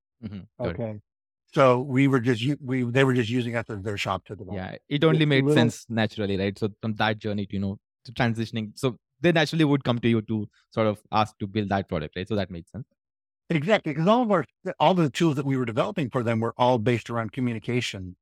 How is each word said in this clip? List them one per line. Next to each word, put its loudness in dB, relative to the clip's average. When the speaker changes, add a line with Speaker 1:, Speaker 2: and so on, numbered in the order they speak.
Speaker 1:
Mm-hmm. -12
Got -4
it. -6
Speaker 2:
Okay. -8
So 6
we 2
were 4
just 2
u-, -2
we, -2
they 2
were 4
just 0
using -2
us -4
as -8
their -6
shop -4
to -12
develop. -10
Speaker 1:
Yeah, -8
it -2
Speaker 2:
Just 6
Speaker 1:
only 4
Speaker 2:
a 4
Speaker 1:
made 4
Speaker 2:
little 4
Speaker 1:
sense 2
naturally, -2
right? -2
So -2
from -4
that 0
journey -6
to, -10
you -4
know, -4
to -18
transitioning, -2
so -4
they 4
naturally 2
would 2
come 0
to 2
you 2
to -4
sort 0
of 0
ask 0
to -6
build -2
that 0
product, -6
right? -8
So -4
that -4
made -14
sense. -14
Speaker 2:
Exactly, 0
'cause 2
all 4
of 0
our, 2
all 6
the 4
tools 2
that -2
we 0
were -2
developing -2
for 0
them 0
were -2
all 4
based 0
around -4
communication, -4